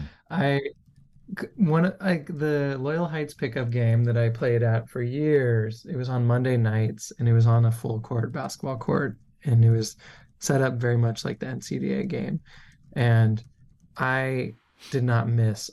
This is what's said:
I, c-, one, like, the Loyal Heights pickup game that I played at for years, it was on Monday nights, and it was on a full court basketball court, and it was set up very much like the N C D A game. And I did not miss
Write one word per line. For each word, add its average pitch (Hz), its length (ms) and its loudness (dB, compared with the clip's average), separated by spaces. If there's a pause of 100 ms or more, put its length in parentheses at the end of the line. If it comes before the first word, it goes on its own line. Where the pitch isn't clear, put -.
(300)
I, 139 300 0 (800)
c-, - 60 -8 (100)
one, 170 440 2
like, 175 260 -2
the 143 520 -2
Loyal 156 280 -2
Heights 151 280 -6
pickup 123 360 -4
game 117 340 2
that 120 120 0
I 117 120 2
played 117 340 0
at 117 260 0
for 127 140 -6
years, 123 840 0
it 160 100 -6
was 127 120 -4
on 123 180 0
Monday 123 300 2
nights, 110 640 0
and 117 100 0
it 117 40 4
was 117 140 6
on 117 180 6
a 113 80 2
full 113 280 -4
court 123 300 -4
basketball 135 460 -8
court, 127 400 -2 (280)
and 117 200 6
it 113 60 8
was 113 260 0 (420)
set 135 240 0
up 127 120 0
very 120 240 0
much 117 260 0
like - 160 -6
the - 80 -10
N 127 120 -10
C 131 200 -8
D 135 140 -4
A 131 100 -4
game. 143 340 -4 (560)
And 113 480 4 (540)
I 131 560 -2 (400)
did 131 100 0
not 120 260 2
miss 113 440 0